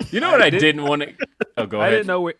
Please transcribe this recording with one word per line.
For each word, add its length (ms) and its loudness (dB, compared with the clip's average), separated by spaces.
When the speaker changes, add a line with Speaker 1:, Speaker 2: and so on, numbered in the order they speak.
Speaker 1:
You 80 -4
know 100 -2
Speaker 2:
I 40 -4
Speaker 1:
what 80 6
I 80 6
Speaker 2:
did 100 2
Speaker 1:
didn't 240 2
wanna, 240 -2
oh, 100 -2
go 120 -6
Speaker 2:
I 80 0
Speaker 1:
ahead. 120 2
Speaker 2:
didn't 80 -6
know 140 -2
where, 180 -6